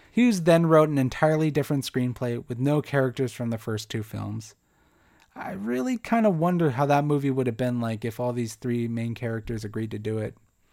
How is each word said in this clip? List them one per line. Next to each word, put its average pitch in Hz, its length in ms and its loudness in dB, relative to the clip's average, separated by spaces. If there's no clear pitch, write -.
Hughes 226 320 4
then 170 240 6
wrote 156 220 8
an 143 100 0
entirely 156 500 2
different 139 360 0
screenplay 123 600 -4
with 117 120 -6
no 143 240 2
characters 131 500 0
from 120 160 -4
the 113 80 -2
first 110 320 -6
two 110 140 -6
films. 107 500 -10
I - 180 -10
really 247 440 -2
kinda 226 320 2
wonder 170 420 2
how 131 140 0
that 143 200 2
movie 143 260 2
would 131 160 0
have 113 100 -2
been 123 240 -2
like 113 240 -4
if 113 140 -6
all 123 140 -2
these 120 200 -4
three 120 340 -2
main 117 280 -4
characters 113 500 -6
agreed 110 240 -6
to 107 80 -8
do 110 220 -4
it. - 180 -8